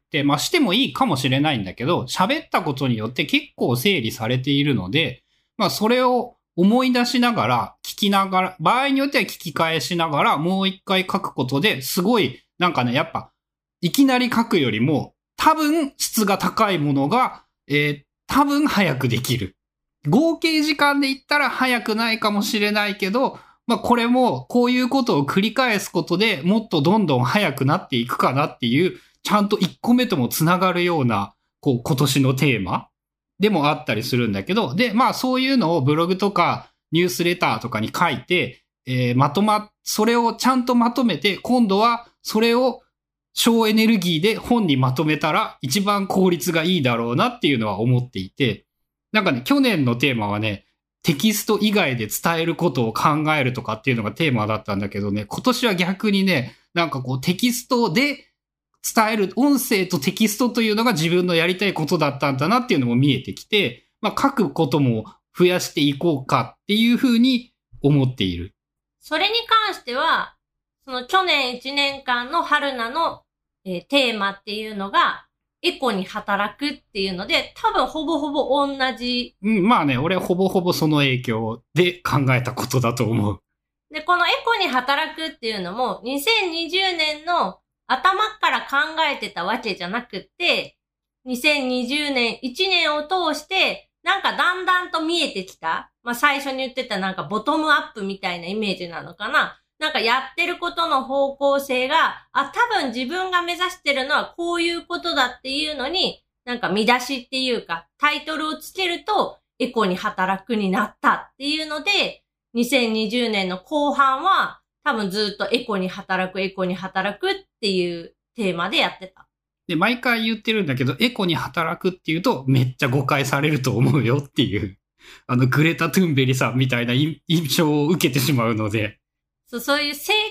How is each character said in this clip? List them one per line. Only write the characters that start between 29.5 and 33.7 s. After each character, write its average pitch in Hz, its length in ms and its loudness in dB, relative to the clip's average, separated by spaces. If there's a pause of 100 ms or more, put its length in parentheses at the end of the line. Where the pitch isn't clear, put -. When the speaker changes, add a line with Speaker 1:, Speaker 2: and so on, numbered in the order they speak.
Speaker 1:
一 - 200 -2
個 240 140 2
目 247 140 4
と 214 100 0
も 120 100 0
つ - 160 -2
な 175 140 4
が 180 160 2
る 175 100 0
よ 175 180 2
う 123 40 2
な、 101 300 0 (260)
こ 135 140 2
う、 120 80 -2
今 151 120 0
年 143 260 2
の 135 120 4
テ 131 260 2
ー - 20 -4
マ 117 280 -6 (500)
で 202 100 4
も 151 200 2
あ 151 40 2